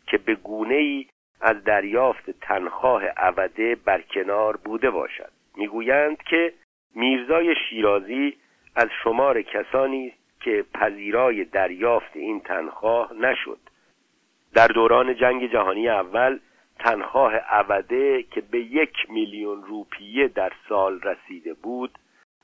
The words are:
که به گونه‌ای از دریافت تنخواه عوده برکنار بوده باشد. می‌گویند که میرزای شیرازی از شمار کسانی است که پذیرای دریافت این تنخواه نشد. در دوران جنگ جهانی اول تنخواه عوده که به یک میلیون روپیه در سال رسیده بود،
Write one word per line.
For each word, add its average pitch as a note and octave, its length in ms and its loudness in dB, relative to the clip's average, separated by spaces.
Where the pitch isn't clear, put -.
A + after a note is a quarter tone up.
که G#2 120 0
به A2 160 0
گونه‌ای C3 720 -2
از G#2+ 240 0
دریافت G#2+ 640 0
تنخواه G2 760 -2
عوده F#2+ 680 0
برکنار G2+ 840 0
بوده A2+ 340 -2
باشد. - 400 -6
می‌گویند A#2+ 640 0
که E3+ 300 0
میرزای C3 600 2
شیرازی A2 680 0
از A#2 120 4
شمار A#2+ 400 2
کسانی C3 640 -4
است - 180 -20
که G#2 240 0
پذیرای G#2 720 0
دریافت G2 720 -2
این G2+ 240 -6
تنخواه G#2 720 -4
نشد. A#2+ 460 -4
در A2+ 120 10
دوران A#2 480 6
جنگ B2 380 2
جهانی G#2+ 360 2
اول A2 500 0
تنخواه A2+ 580 2
عوده A2+ 880 2
که - 180 -8
به A#2+ 200 -4
یک C3 320 -2
میلیون G#2 540 -6
روپیه G#2+ 680 -4
در F#2+ 240 -2
سال F#2+ 320 0
رسیده F2 540 -8
بود، B2 440 -10